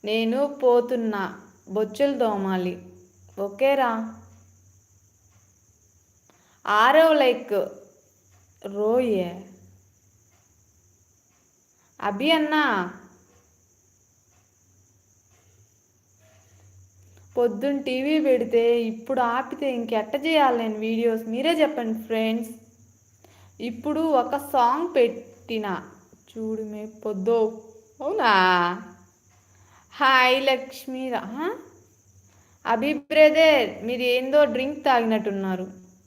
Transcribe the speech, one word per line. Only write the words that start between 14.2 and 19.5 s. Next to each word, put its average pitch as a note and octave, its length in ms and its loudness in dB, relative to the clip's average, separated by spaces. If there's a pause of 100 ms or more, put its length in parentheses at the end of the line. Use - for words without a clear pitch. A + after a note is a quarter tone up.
పొద్దున్న B3 440 -2
టీవీ C#4 380 -2
పెడితే A#3+ 600 2
ఇప్పుడు A3+ 400 -4
ఆపితే B3 540 -4